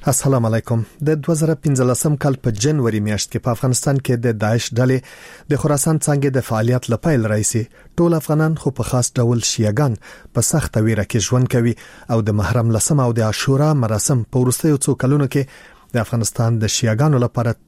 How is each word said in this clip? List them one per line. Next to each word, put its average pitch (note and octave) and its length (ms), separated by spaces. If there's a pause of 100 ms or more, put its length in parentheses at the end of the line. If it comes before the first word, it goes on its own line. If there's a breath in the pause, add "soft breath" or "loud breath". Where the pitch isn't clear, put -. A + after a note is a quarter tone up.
(120)
السلام C3 340
علیکم. A2+ 360 (260)
د D#3 180
دوه E3+ 140
زره D#3+ 140 (120)
پنځلسم C3 580
کال C#3 100 (120)
په B2 60 (120)
جنوري B2 360
میاشت G#2 300
کې A#2 160
په B2+ 60
افغانستان C3+ 560
کې A#2+ 180
د A#2 160
داعش A2 240 (140)
ډلې - 720
د C3 80
خراسان D3+ 440
څانګې C#3+ 300
د B2+ 140
فعالیت A#2 440
له A2 120
پیل C#3+ 260
راهیسې G#2+ 320 (380 loud breath)
ټول E3+ 180
افغانان، D#3 440
خو C3+ 160
په A#2+ 100
خاص B2 300
ډول A#2+ 320
شیعهګان، A2 460 (380 loud breath)
په A#2+ 140
سخته C3 340
ویره G#2+ 240
کې A2 220
ژوند B2 260
کوي A#2 200 (360 loud breath)
او A2+ 100
د G#2 200
محرم A2+ 360
لسم C#3 300
او - 60
د A2+ 180
عاشورا C#3 420 (140)
مراسم A2 360
په B2+ 220
وروستیو C#3 400
څو C#3 180
کلونو C3+ 300
کې C#3 100 (520 loud breath)
د A2+ 100
افغانستان A2+ 580
د G#2+ 140
شیعهګانو A#2+ 500
لپاره A#2 400